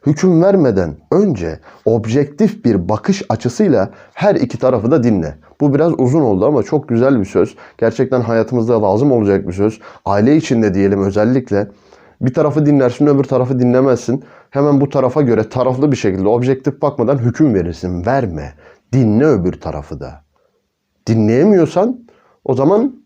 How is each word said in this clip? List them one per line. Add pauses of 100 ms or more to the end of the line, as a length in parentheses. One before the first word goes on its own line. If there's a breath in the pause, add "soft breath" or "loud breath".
hüküm
vermeden (160)
önce (260 loud breath)
objektif
bir
bakış
açısıyla (240 loud breath)
her
iki
tarafı
da
dinle. (240 soft breath)
Bu
biraz
uzun
oldu
ama
çok
güzel
bir
söz. (220 loud breath)
Gerçekten
hayatımızda
lazım
olacak
bir
söz. (260 loud breath)
Aile
içinde
diyelim
özellikle. (540 soft breath)
Bir
tarafı
dinlersin,
öbür
tarafı
dinlemezsin. (260 loud breath)
Hemen
bu
tarafa
göre
taraflı
bir
şekilde
objektif
bakmadan
hüküm
verirsin.
Verme. (400 soft breath)
Dinle
öbür
tarafı
da. (840)
Dinleyemiyorsan (460 soft breath)
o
zaman (100)